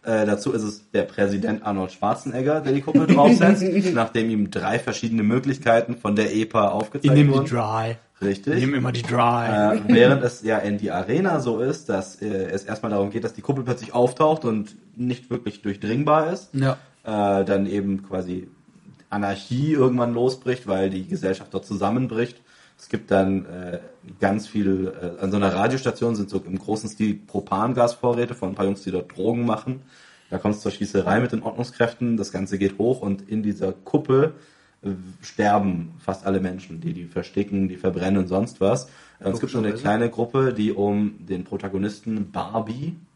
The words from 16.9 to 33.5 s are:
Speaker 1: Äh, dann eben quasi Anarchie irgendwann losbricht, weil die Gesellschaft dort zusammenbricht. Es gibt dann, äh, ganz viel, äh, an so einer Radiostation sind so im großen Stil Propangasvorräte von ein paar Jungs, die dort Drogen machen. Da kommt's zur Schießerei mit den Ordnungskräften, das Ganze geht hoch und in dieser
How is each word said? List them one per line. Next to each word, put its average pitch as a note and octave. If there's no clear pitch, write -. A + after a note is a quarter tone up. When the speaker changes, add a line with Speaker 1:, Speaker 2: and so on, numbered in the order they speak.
Speaker 1:
Äh, G2+
dann G2
eben G2
quasi F2+
Anarchie G#2
irgendwann B2
losbricht, B2
weil F#2+
die F#2+
Gesellschaft F#2+
dort F#2+
zusammenbricht. A2
Es -
gibt -
dann, F#2+
äh, F2+
ganz G2+
viel, F#2+
äh, -
an F#2+
so G#2
einer F#2+
Radiostation A#2
sind G2+
so F#2+
im F#2
großen A2
Stil G#2+
Propangasvorräte A#2+
von F#2+
ein F#2+
paar G2
Jungs, G2
die F#2
dort F2+
Drogen A#2
machen. A#2
Da F#2
kommt's G#2
zur -
Schießerei G2
mit B2
den A2+
Ordnungskräften, A#2+
das G2+
Ganze G2
geht G2
hoch A#2+
und G2
in G#2+
dieser F#2+